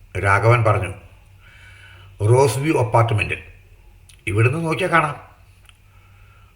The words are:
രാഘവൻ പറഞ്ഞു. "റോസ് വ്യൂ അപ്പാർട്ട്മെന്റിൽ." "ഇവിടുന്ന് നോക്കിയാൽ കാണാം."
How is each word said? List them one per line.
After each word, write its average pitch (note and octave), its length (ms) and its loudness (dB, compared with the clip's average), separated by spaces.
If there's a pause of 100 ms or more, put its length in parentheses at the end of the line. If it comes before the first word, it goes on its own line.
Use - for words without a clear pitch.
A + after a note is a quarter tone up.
(160)
രാഘവൻ G2 480 2
പറഞ്ഞു. F#2+ 280 0 (1400)
"റോസ് B2+ 340 2
വ്യൂ D#3 200 0
അപ്പാർട്ട്മെന്റിൽ." A2 580 -2 (840)
"ഇവിടുന്ന് A#2 380 0
നോക്കിയാൽ D#3+ 260 -4
കാണാം." D#3 240 0 (1400)